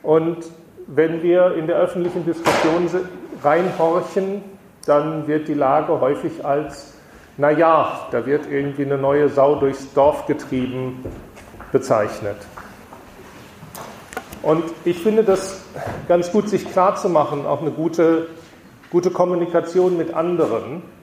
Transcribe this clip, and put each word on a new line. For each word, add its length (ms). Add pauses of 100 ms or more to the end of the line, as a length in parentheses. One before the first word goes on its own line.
Und 360 (500)
wenn 340
wir 340
in 120
der 100
öffentlichen 480
Diskussion 640
si-, 180 (340)
reinhorchen, 1000 (440)
dann 420
wird 200
die 60
Lage 480
häufig 440
als, 480 (440)
"Na 140
ja, 600
da 140
wird 260
irgendwie 320
eine 140
neue 320
Sau 260
durchs 380
Dorf 340
getrieben", 760 (680)
bezeichnet. 640 (2000)
Und 220 (200)
ich 180
finde 220
das 400 (460)
ganz 240
gut, 160
sich 200
klarzumachen, 760
auch 160
eine 100
gute, 560 (640)
gute 180
Kommunikation 880
mit 160
anderen 680 (220)